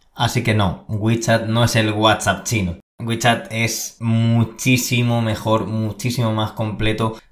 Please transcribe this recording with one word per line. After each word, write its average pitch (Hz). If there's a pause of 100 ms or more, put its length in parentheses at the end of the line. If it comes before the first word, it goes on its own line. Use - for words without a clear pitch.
(140)
Así 120
que 113
no, 101
WeChat 113
no 113
es 117
el 107
WhatsApp 104
chino. 92 (200)
WeChat 117
es 113
muchísimo 117
mejor, 110
muchísimo 110
más 107
completo 107 (140)